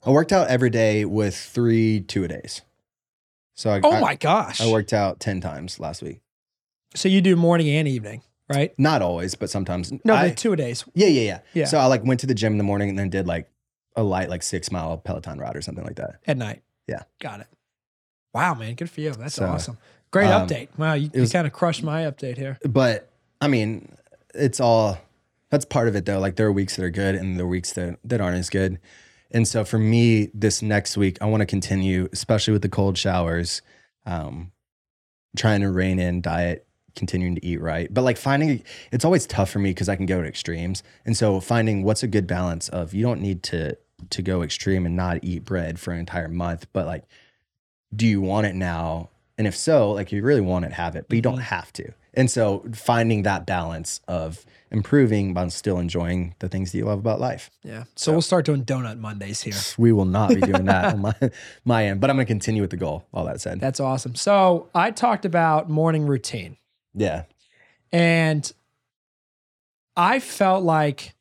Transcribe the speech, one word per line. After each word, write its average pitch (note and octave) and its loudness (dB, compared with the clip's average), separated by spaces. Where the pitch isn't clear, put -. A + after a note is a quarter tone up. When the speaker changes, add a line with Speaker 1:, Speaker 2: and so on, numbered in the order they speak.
Speaker 1:
I B2 2
worked D#3 6
out F#3 4
every B2+ 4
day A2 2
with G2+ -2
three A2+ 2
two-a-days. - -6
So - -2
I, G2 2
Speaker 2:
Oh D4+ 6
Speaker 1:
I, - 2
Speaker 2:
my - 0
gosh. F3 0
Speaker 1:
I A#2 2
worked A2 0
out G2+ 0
ten F#2+ -4
times E2 -10
last D#2+ -10
week. - -14
Speaker 2:
So - 0
you F#3+ 6
do F3+ 6
morning E3+ 4
and D3+ 2
evening, A2 -6
right? C#3+ 0
Speaker 1:
Not C#3+ 4
always, F2+ -2
but G2 -8
sometimes. F2+ -4
Speaker 2:
No, A3 6
Speaker 1:
I, F3 4
Speaker 2:
the D#3 -2
two-a-days. C#3+ -2
Speaker 1:
Yeah, F#3+ 6
yeah, D3 6
yeah, G2 -2
Speaker 2:
Yeah. D#3+ 2
Speaker 1:
So D3+ 2
I, C3 6
like, B2+ 4
went B2 2
to C3+ -6
the C3 2
gym G#2+ 0
in G#2 0
the G#2 0
morning G2+ 0
and F#2+ -4
then G2 -2
did, F#2 -2
like, E2+ -4
a A#2 0
light, F#2 0
like, F2 -6
six - -6
mile E2 -6
Peloton D#2+ -8
ride - -8
or - -10
something - -10
like - -10
that. - -10
Speaker 2:
At C#3+ 0
night. A2+ -8
Speaker 1:
Yeah. - -8
Speaker 2:
Got G#2 -12
it. - -20
Wow, D#3 0
man. A2+ -8
Good E3+ -10
for - -12
you. D3+ -4
That's A#2+ -12
Speaker 1:
So, F#2+ -2
Speaker 2:
awesome. F2+ -4
Great G3+ 4
Speaker 1:
um, F#3+ 6
Speaker 2:
update. C#3+ -6
Wow, D#3 0
you, D3 0
Speaker 1:
it B2+ 2
was B2+ 4
Speaker 2:
you F3+ 2
kinda D#3 0
crushed - -2
my D#3+ -4
update C3+ -6
here. C3+ -10
Speaker 1:
But, A#2+ 2
I D3 2
mean, A2 0
it's C3+ 0
all, A2 4
that's D3 2
part A#2 0
of G#2 0
it, F#2 -2
though. G2+ 0
Like, F#2+ -2
there A2 2
are G#2 4
weeks G2 -2
that F2+ -4
are F2 -2
good G2 0
and F#2 -4
there F2+ -2
are - -2
weeks F2+ -4
that, F2 -6
that A2+ -2
aren't F2+ 0
as F2 -6
good. F#2 0
And A2+ 2
so A2 0
for A2+ -2
me, A2 4
this G#2 0
next G#2 0
week, F#2+ 2
I - -6
wanna G#2+ 2
continue, F#2 0
especially - 0
with G#2 4
the G2+ -2
cold G2 0
showers, E2+ -2
um, E2+ -10
trying G#2 2
to G2 0
rein F#2 0
in F2+ 0
diet, F2 -4
continuing F2+ -4
to - -8
eat E2+ -4
right. E2 -6
But, A#2+ 0
like, B2+ 2
finding, C#3 0
it's A#2+ 0
always F3 4
tough G2 0
for - -4
me G2 0
'cause F2 -4
I G2 -2
can F#2 -4
go F#2 -2
to D#2 -6
extremes. E2+ -8
And A2+ 0
so G2+ 2
finding A2 0
what's G#2 0
a C3 -4
good G2 0
balance F2 -4
of, E2+ -8
you G2 -2
don't A2+ -2
need F#2+ -4
to, - -6
to - -8
go F2+ -2
extreme F#2 -2
and E2+ -2
not F2+ -2
eat F2 -6
bread E2+ -4
for F2+ -8
an E2+ -6
entire E2+ -6
month, E2+ -6
but, F#2 -2
like, E2 -10
do A2+ 2
you G#2 4
want G2+ 0
it F#2 -4
now? E2+ -4
And G#2+ 0
if F#2+ -2
so, B2+ 4
like, G2+ -6
you G#2 -4
really B2+ 2
want F2+ 0
it, - -8
have E2+ -6
it, D#2+ -10
but A#2 0
you A2+ 2
don't B2 0
Speaker 2:
Mm-hmm. B2+ -8
Speaker 1:
have F2+ -6
to. - -14
And B2 4
so G#2 0
finding A2+ 2
that F#2 -2
balance E2 -6
of E2 -6
improving, G#2+ 2
but F2+ -2
still F#2 -4
enjoying F2 -2
the F#2+ -6
things F#2 -6
that G#2+ -4
you G#2 -2
love G#2 -2
about G#2+ -2
life. - -6
Speaker 2:
Yeah. A2+ -16
So - -6
Speaker 1:
So D#3 2
Speaker 2:
we'll E3 2
start E3 2
doing C#3 0
Donut B2 -6
Mondays G#2 -10
here. G#2+ -8
Speaker 1:
We A#2 8
will G2+ 6
not F#2+ 4
be - 6
doing G2 2
that F#3+ 4
Speaker 2:
<laughs> F#3+ 2
Speaker 1:
on G#2 -4
my, G#2+ 0
my A2+ 4
end, G2 0
but C#3 4
I'm C3+ 4
gonna C3 2
continue A2 0
with F#2+ 0
the F2+ -8
goal, F2 -4
all D#2+ -2
that - -6
said. F2+ -6
Speaker 2:
That's C3 -4
awesome. C3 -4
So F#3 4
I F3+ 4
talked A3+ 0
about E3 2
morning D#3 2
routine. B2 -4
Speaker 1:
Yeah. E2+ -2
Speaker 2:
And E3 2
I G3+ 4
felt F#3+ 2
like D#3 2